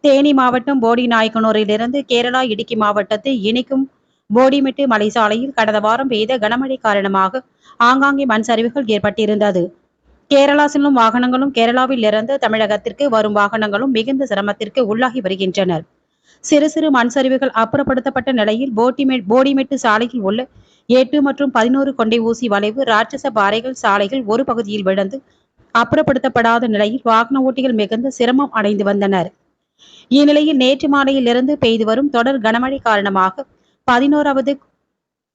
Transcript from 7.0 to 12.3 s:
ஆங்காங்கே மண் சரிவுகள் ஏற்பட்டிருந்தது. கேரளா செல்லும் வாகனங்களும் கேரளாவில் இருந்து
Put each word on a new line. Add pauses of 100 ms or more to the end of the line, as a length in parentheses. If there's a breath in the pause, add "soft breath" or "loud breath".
ஆங்காங்கே
மண்
சரிவுகள்
ஏற்பட்டிருந்தது. (680)
கேரளா
செல்லும்
வாகனங்களும்
கேரளாவில்
இருந்து